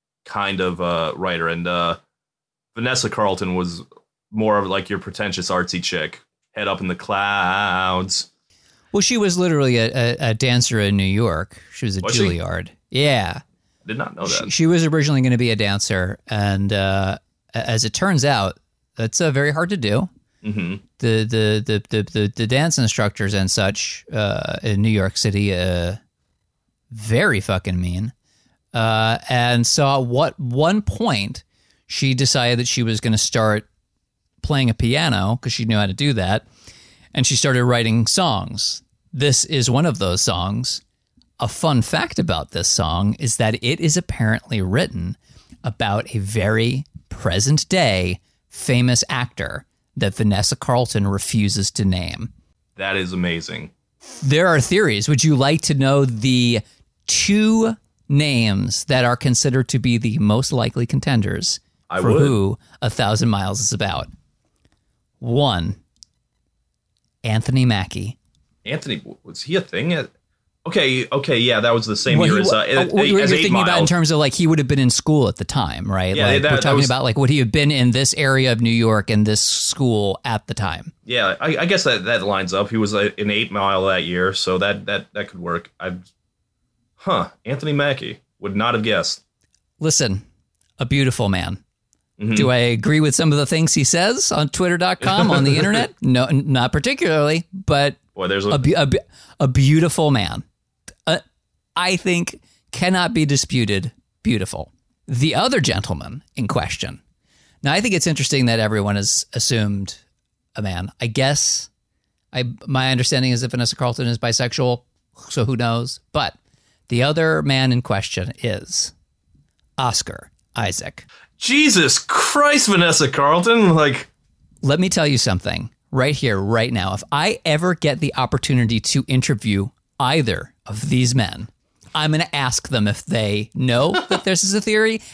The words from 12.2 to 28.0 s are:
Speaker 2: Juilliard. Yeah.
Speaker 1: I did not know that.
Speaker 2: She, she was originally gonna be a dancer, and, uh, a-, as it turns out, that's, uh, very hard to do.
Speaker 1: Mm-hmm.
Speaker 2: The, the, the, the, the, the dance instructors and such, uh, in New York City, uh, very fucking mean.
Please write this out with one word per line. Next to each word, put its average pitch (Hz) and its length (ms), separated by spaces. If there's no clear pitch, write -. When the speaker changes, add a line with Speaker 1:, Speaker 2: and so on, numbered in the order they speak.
Speaker 2:
Juilliard. 87 480
Yeah. 127 540
Speaker 1:
I - 420
did 110 120
not - 180
know 82 100
that. - 180
Speaker 2:
She, - 60
she 165 160
was 165 200
originally 147 340
gonna 127 160
be 120 140
a 110 60
dancer, 101 680
and, 101 460
uh, 98 460
a-, 117 160
as 110 140
it 107 80
turns 175 320
out, 110 340
that's, 113 240
uh, 160 100
very 143 220
hard 165 180
to 208 60
do. 117 320
Speaker 1:
Mm-hmm. 101 340
Speaker 2:
The, 110 280
the, 107 380
the, 104 240
the, 107 120
the, 104 220
the 113 120
dance 143 320
instructors 104 560
and 95 160
such, - 600
uh, 107 520
in 101 180
New 110 80
York 101 300
City, 98 360
uh, 90 420
very 113 500
fucking 92 380
mean. 90 360